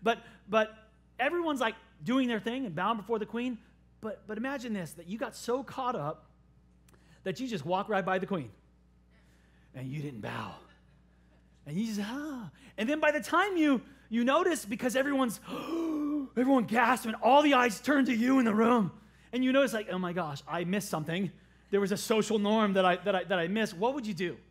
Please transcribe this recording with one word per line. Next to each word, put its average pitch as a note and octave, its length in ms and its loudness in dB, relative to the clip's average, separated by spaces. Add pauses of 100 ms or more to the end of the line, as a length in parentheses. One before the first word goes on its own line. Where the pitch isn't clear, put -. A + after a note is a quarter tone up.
But, A3+ 160 2 (300)
but G#3+ 280 0 (440)
everyone's, D4+ 400 0
like, A3+ 160 0 (260)
doing B3 240 0
their A#3 140 -2
thing A#3+ 260 -4
and E3+ 80 -8
bowing G3 220 -2
before A3 240 -4
the G#3+ 60 -6
queen. A#3+ 300 -6 (440)
But, G#3+ 260 -10
but G#3+ 100 -8
imagine B3+ 360 -6
this, F3+ 220 -6
that E3+ 120 -18
you F#3+ 100 -10
got - 200 -8
so B3+ 260 -4
caught B3+ 320 -4
up D3+ 320 -6 (1000)
that F#3+ 160 -6
you C4 80 -6
just F3 180 -6
walked F#3 240 -2
right G3 140 0
by F#3 140 0
the F#3+ 80 -4
queen, D#3 240 -6 (1200)
and C3 140 -12
you D3 120 -8
didn't C#3 200 -10
bow. A2+ 340 -8 (1120)
And D3 100 -8
you A3 100 -2
just, G#3 160 -4
ah. B3+ 480 -8 (280)
And A3 100 -2
then D4+ 120 0
by D4+ 100 6
the D4 100 0
time F#4 360 2
you, D4 240 4 (300)
you A#3 140 0
notice, C4+ 400 2
because A3 300 -4
everyone's, C4 500 0
<gasps> D4 920 -4
everyone B3+ 280 4
gasps, A3+ 420 2
and A3 160 -4
all C4 200 8
the D4 120 6
eyes B3 260 4
turn C#4 260 4
to B3+ 80 2
you B3 240 4
in B3+ 60 4
the A3 100 2
room, A3+ 380 4 (400)
and B3+ 100 -2
you B3+ 100 2
notice, C4+ 200 4
like, G#3+ 180 -4
"Oh F3+ 80 -4
my F3+ 140 -2
gosh, D#3+ 340 -4
I E3+ 180 -4
missed G3 240 -2
something. E3 440 -4 (380)
There G3+ 100 2
was G3 100 0
a G3+ 60 0
social G#3+ 420 0
norm G#3 360 2
that F#3 100 4
I, F3+ 120 4
that F#3+ 200 -2
I, F3+ 80 -2
that F3+ 140 -2
I E3+ 100 0
missed." G3+ 260 -2
What A3 200 0
would C4+ 120 -6
you G#3+ 80 -6
do? D#3+ 220 -4 (140)